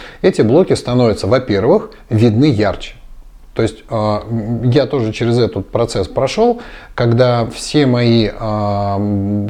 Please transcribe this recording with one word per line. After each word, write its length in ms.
эти 220
блоки 300
становятся, 520
во-первых, 640
видны 340
ярче. 480
То 60
есть, 280
а, 400
м, 400
я 160
тоже 280
через 260
этот 300
процесс 400
прошел, 520
когда 520
все 400
мои, 520
а, 600
м, 520